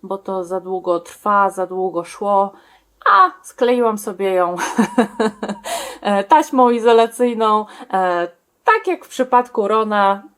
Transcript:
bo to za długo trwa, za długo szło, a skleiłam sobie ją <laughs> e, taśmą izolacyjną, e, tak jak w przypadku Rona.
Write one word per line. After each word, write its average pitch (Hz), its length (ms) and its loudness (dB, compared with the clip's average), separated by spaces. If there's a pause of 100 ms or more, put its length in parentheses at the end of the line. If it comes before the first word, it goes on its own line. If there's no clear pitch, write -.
bo 196 160 -8
to 190 260 -8
za 185 160 -6
długo 180 400 -4
trwa, 202 500 0
za 190 160 -6
długo 185 380 -6
szło, 196 480 -2 (540)
a 302 240 4 (120)
skleiłam 240 560 -2
sobie 196 340 -6
ją 180 240 0 (720)
<laughs> - 720 -10
e, 202 240 -2
taśmą 254 460 4
izolacyjną, 226 960 2 (260)
e, 180 360 -2 (360)
tak 440 220 0
jak 359 180 -4
w - 40 -20
przypadku 247 600 -2
Rona. 208 540 0 (160)